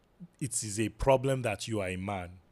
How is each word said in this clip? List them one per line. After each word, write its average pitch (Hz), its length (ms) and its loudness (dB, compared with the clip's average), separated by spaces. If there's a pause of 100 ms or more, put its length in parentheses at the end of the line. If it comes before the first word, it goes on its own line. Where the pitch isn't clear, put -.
(400)
it - 240 -4
is 107 160 -4
a 107 80 4
problem 131 540 4
that 107 260 -4
you 107 140 -2
are 92 80 -2
a 92 80 -4
man, 92 320 -4 (220)